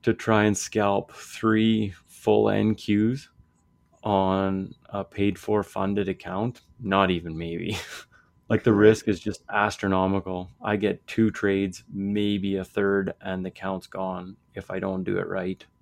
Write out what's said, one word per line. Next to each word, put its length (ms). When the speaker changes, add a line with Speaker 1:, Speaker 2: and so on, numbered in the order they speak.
Speaker 1:
to 100
try 320
and 120
scalp 560
three 800
full 420
N 260
Qs 520
on 720
a 140
paid 340
for 260
funded 460
account? 520
Not 320
even 260
maybe. 460
<laughs> 40
Like, 160
the 80
Speaker 2:
Right. 160
Speaker 1:
risk 180
is 140
just 280
astronomical. 1000
I 140
get 320
two 240
trades, 580
maybe 680
a 80
third, 560
and 240
the 40
count's 380
gone 480
if 140
I 100
don't 260
do 140
it 100
right. 360